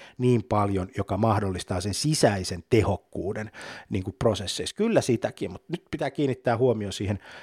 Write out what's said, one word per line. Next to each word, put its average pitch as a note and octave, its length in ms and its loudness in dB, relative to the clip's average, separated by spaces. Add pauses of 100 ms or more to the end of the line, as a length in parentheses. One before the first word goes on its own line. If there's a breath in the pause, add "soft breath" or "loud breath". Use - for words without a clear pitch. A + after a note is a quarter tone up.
(180 loud breath)
niin B2 260 4
paljon, G2+ 440 0 (100)
joka - 200 -2
mahdollistaa G2+ 640 0
sen G2+ 120 -4
sisäisen G2 760 0
tehokkuuden, G2+ 840 0 (380 loud breath)
niin G2 140 -2
kuin G2 160 -8
prosesseissa. - 560 0
Kyllä G#3 260 2
sitäkin, - 500 -2
mutta - 180 -16
nyt - 220 -8
pitää C#3+ 200 -4
kiinnittää B2+ 460 0
huomio A2 340 0
siihen, G2+ 280 -4 (240 loud breath)